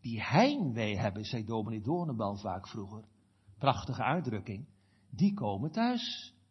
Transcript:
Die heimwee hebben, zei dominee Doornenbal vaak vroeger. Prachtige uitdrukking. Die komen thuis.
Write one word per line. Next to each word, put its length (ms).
Die 200
heimwee 760
hebben, 280
zei 200
dominee 360
Doornenbal 540
vaak 320
vroeger. 360
Prachtige 460
uitdrukking. 640
Die 240
komen 380
thuis. 640